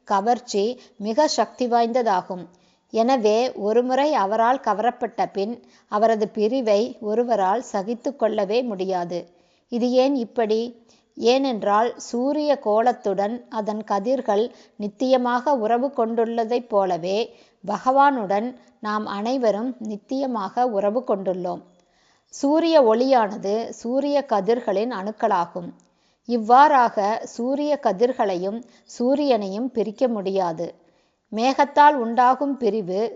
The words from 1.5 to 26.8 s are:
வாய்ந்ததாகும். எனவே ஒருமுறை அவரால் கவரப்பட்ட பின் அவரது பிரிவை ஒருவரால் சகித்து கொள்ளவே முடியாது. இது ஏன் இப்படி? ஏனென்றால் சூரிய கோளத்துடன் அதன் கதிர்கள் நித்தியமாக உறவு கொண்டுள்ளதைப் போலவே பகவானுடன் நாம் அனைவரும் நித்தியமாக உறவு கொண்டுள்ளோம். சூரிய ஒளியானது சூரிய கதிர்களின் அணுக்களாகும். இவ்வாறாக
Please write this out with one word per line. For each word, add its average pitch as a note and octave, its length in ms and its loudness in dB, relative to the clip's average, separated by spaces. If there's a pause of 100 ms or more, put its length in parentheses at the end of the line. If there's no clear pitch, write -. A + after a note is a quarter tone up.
வாய்ந்ததாகும். A3+ 760 0 (460)
எனவே A3+ 640 2
ஒருமுறை B3+ 640 0
அவரால் A3+ 460 2
கவரப்பட்ட A3 760 -2
பின் G#3 260 -6 (260)
அவரது G#3+ 400 2
பிரிவை A3 720 0
ஒருவரால் A3 720 0
சகித்து A3+ 440 -6
கொள்ளவே G#3+ 460 0
முடியாது. F#3 560 -4 (500)
இது A#3+ 220 -2
ஏன் B3+ 240 4
இப்படி? A#3 760 -4 (280)
ஏனென்றால் A#3 800 2
சூரிய C#4+ 680 -2
கோளத்துடன் A3 840 0
அதன் G#3+ 360 -6
கதிர்கள் G#3+ 600 0 (320)
நித்தியமாக B3 800 0
உறவு A#3+ 420 0
கொண்டுள்ளதைப் A#3 760 -2
போலவே F#3+ 640 -2 (300)
பகவானுடன் A#3+ 840 2 (320)
நாம் G#3+ 260 -4
அனைவரும் A3+ 720 -2
நித்தியமாக A#3 880 -4
உறவு G#3 400 0
கொண்டுள்ளோம். F3+ 560 -4 (640)
சூரிய D#4+ 560 2
ஒளியானது A3 840 2
சூரிய C4+ 560 -2
கதிர்களின் A3+ 760 0
அணுக்களாகும். F#3+ 680 -2 (560)
இவ்வாறாக A#3 1000 4